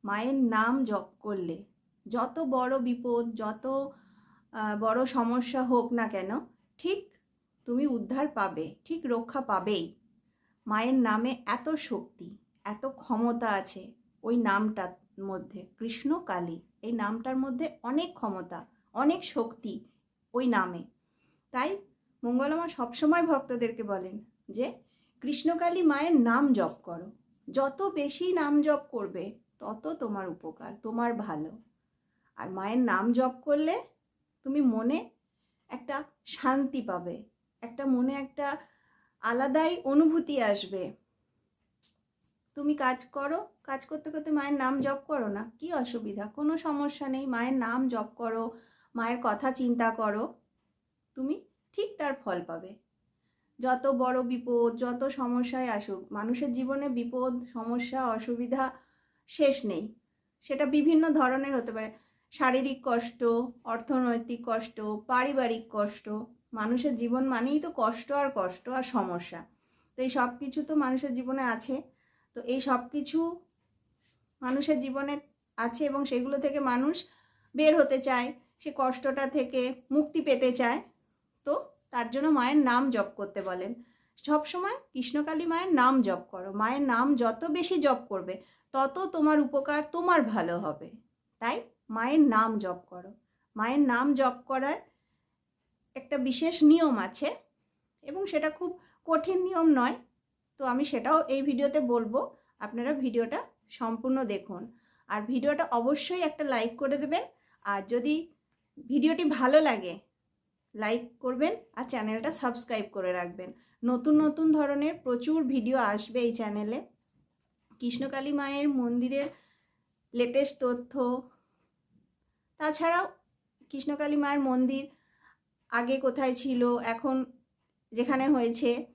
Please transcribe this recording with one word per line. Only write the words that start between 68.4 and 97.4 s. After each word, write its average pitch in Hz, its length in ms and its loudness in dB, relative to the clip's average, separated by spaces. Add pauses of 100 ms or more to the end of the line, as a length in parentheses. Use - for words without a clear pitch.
আর 254 60 -2 (100)
সমস্যা। 175 460 -2 (580)
তো - 40 -
এই 254 80 0
সব 247 280 0
কিছু 285 300 -6
তো 311 80 -2
মানুষের 262 380 0
জীবনে 262 300 -4 (100)
আছে। 247 200 -6 (640)
তো - 20 -10 (140)
এই 269 80 0
সব 254 200 0 (100)
কিছু 294 280 -2 (1200)
মানুষের 277 380 0
জীবনে 277 340 -4 (440)
আছে 233 320 -2
এবং 277 100 -2 (100)
সেগুলো 262 280 -2
থেকে 285 220 0
মানুষ 269 360 0 (580)
বের 302 260 8
হতে 277 260 4
চায়, 247 220 0 (300)
সে 302 120 -8 (100)
কষ্টটা 269 440 0 (120)
থেকে 254 260 0 (280)
মুক্তি 302 360 2
পেতে 254 240 4 (100)
চায়। 247 180 0 (680)
তো 285 60 0 (380)
তার 240 200 -4
জন্য 277 160 0 (120)
মায়ের 269 220 6 (100)
নাম 247 200 4
জপ 214 260 0
করতে 202 320 -6
বলেন। 185 240 -4 (520)
সবসময় 359 520 0 (160)
কৃষ্ণকালী 294 540 -2
মায়ের 339 340 0
নাম 254 220 6
জপ 202 280 0
করো। 190 200 -10 (100)
মায়ের 262 320 0
নাম 233 140 4 (160)
যত 226 200 2 (140)
বেশি 359 200 0 (100)
জপ 247 220 4
করবে 185 260 -4 (400)
তত 269 220 0 (160)
তোমার 302 340 4
উপকার, 285 340 0 (120)
তোমার 339 280 4 (120)
ভালো 175 220 0 (100)
হবে। 151 240 -6 (540)
তাই 254 140 -2 (400)
মায়ের 269 260 4 (120)
নাম 220 240 4
জপ 180 200 -6 (120)
করো। 180 200 -18 (460)
মায়ের 247 260 2 (100)
নাম 247 220 2
জপ 247 220 4 (140)
করার 269 280 -2 (1160)
একটা 262 220 -6
বিশেষ 269 360 0 (160)
নিয়ম 320 240 8 (120)
আছে 285 220 -4 (760)